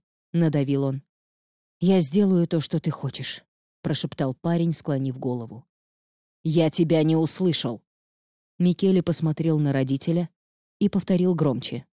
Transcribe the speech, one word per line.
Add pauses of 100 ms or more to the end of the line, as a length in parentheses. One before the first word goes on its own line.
(340)
надавил
он. (760)
«Я
сделаю
то,
что
ты
хочешь», — (380)
прошептал
парень,
склонив
голову. (760)
«Я
тебя
не
услышал». (800)
Микеле
посмотрел
на
родителя (480)
и
повторил
громче.